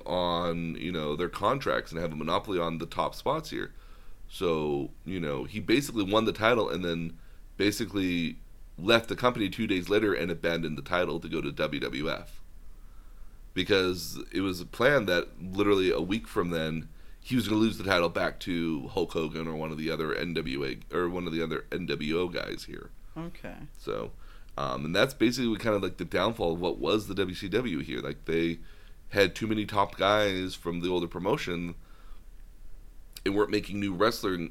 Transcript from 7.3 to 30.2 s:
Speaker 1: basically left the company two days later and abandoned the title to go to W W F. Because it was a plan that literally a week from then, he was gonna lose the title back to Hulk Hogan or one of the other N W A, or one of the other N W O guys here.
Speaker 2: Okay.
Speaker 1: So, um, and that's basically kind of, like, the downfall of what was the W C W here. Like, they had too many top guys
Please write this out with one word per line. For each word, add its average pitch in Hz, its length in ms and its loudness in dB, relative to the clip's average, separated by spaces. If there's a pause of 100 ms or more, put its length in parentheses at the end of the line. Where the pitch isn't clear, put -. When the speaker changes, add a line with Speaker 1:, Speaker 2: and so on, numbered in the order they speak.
Speaker 1:
basically 92 840 2 (380)
left 113 300 4
the 98 80 -2
company 117 320 2
two 110 200 -2
days 92 200 2
later 101 260 4
and 80 160 0
abandoned 82 480 0
the 69 40 -8
title 82 400 0
to 85 80 -8
go 82 100 -2
to 71 120 -2
W 73 280 -2
W 64 300 -2
F. - 320 -8 (1120)
Because 90 680 4 (120)
it 92 100 0
was 92 180 0
a 87 60 -8
plan 127 400 4
that 87 360 0
literally 95 500 4
a 80 100 2
week 101 260 -2
from 87 220 0
then, 80 400 -2 (300)
he - 160 -4
was 107 120 2
gonna 107 140 4
lose 110 160 4
the - 60 -6
title 90 260 6
back 85 320 0
to 82 480 0
Hulk 87 240 0
Hogan 80 340 -2
or 80 80 -4
one 78 160 -4
of 76 60 -6
the 78 140 0
other 78 240 0
N 85 180 -2
W 71 320 -2
A, 64 140 -4 (120)
or 87 180 2
one 90 180 -2
of 80 40 -2
the 80 100 0
other 80 300 -2
N 78 140 -4
W 76 340 0
O 90 80 2
guys - 380 -6
here. - 240 -12 (260)
Speaker 2:
Okay. 160 400 -10 (220)
Speaker 1:
So, 55 340 -6 (460)
um, 67 280 -2
and 82 100 0
that's 131 180 4
basically 120 440 4
kind 107 180 2
of, 98 80 2
like, 90 140 -2
the 87 80 -4
downfall 92 480 2
of 85 60 -4
what 87 200 0
was 95 280 2
the 95 80 -4
W 92 200 0
C 101 140 -8
W 104 300 0
here. 62 220 -4
Like, 71 240 -8
they 82 340 2 (500)
had 98 260 6
too 110 120 -4
many 107 180 2
top 101 300 2
guys 95 600 4